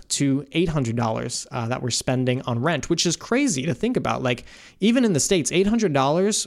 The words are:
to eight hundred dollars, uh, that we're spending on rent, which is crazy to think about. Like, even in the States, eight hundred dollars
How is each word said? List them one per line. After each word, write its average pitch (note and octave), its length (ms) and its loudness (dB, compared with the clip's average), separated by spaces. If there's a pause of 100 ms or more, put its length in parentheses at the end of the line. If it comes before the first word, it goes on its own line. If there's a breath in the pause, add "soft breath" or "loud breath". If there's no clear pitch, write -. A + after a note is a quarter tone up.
to C#3 420 0
eight E3+ 180 0
hundred B2 280 -2
dollars, A#2+ 540 -4
uh, A#2+ 160 -4
that A#2+ 140 -4
we're B2+ 80 -4
spending B2+ 540 0
on A#2 180 -2
rent, D#3 300 -2
which E3+ 160 0
is D#3+ 80 0
crazy A#3+ 500 0
to E3 80 0
think A#3+ 240 -2
about. B2+ 240 -2
Like, B2 240 -2 (340 loud breath)
even A#3 240 4
in G#3 100 4
the C#3+ 60 2
States, E3 320 0
eight F#3 140 2
hundred G#3+ 280 2
dollars D#3+ 540 2